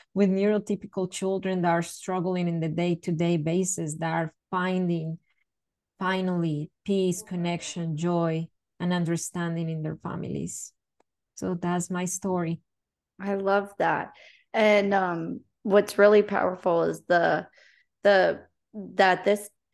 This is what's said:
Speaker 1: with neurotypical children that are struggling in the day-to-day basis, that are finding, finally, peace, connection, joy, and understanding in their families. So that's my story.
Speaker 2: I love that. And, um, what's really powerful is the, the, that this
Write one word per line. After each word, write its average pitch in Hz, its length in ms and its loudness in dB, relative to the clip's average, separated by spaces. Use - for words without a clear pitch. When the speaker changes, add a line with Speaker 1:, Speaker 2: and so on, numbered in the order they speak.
Speaker 1:
with 196 160 4
neurotypical 196 800 -2
children 190 520 -2
that 175 80 2
are 170 100 2
struggling 180 680 -4
in 170 120 -2
the 160 80 -2
day-to-day 170 720 0
basis, 165 600 -2
that 165 140 -4
are 165 220 -4
finding, 180 680 -2
finally, 180 720 -2
peace, 185 380 0
connection, 170 760 -6
joy, 165 520 -2
and 175 140 -2
understanding 170 800 -4
in 160 120 -6
their 156 140 -6
families. - 760 -8
So 185 200 -4
that's 175 340 -2
my 180 160 -4
story. 175 560 -4
Speaker 2:
I 196 180 -4
love 196 420 0
that. 165 340 0
And, 208 400 4
um, 180 480 -2
what's 208 340 4
really 208 260 8
powerful 185 600 0
is 165 240 -2
the, 170 400 2
the, 185 380 4
that 185 500 2
this 202 240 0